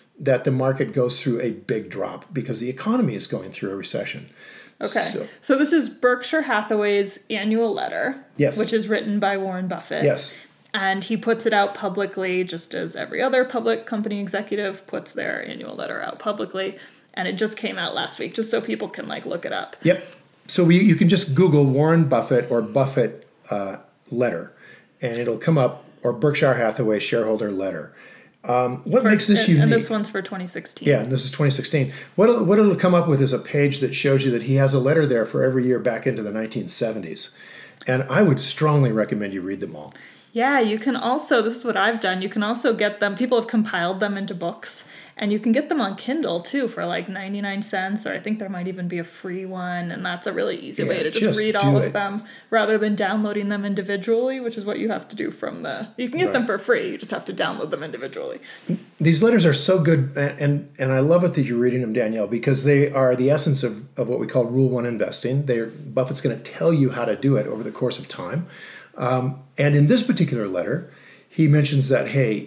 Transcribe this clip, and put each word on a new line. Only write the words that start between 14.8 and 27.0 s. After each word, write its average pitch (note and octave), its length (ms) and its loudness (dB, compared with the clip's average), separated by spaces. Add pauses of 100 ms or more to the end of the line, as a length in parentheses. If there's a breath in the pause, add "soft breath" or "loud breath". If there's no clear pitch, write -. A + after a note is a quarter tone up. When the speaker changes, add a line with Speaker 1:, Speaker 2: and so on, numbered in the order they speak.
Speaker 2:
puts - 260 -10
their - 340 -6
annual - 280 -12
letter - 260 -8
out - 180 -8
publicly. G3 580 -6 (360 loud breath)
And F3+ 140 -4
it F#3 60 -4
just G#3+ 240 -2
came F#3+ 220 -8
out - 160 -4
last - 240 -6
week, - 160 -8
just A3 160 -4
so A#3 80 0
people G#3+ 300 -4
can, - 180 -12
like, - 180 -10
look - 200 -6
it - 80 -6
up. - 300 -8
Speaker 1:
Yep. F3+ 200 2 (440)
So - 160 2
we, F3 180 8
you G3 140 8
can F3 140 6
just F3 260 2
Google D3 300 6
Warren D#3 400 4
Buffett B2 460 2
or A#2 100 2
Buffett, A#2+ 640 0 (220)
uh, G2 280 -6 (340)
letter, A2+ 420 -2 (480 loud breath)
and A#2 160 -4
it'll A#2+ 200 -2
come D#3+ 200 2
up, - 260 0 (200)
or B2 100 2
Berkshire C#3 420 2
Hathaway A2 440 2
shareholder A2 520 0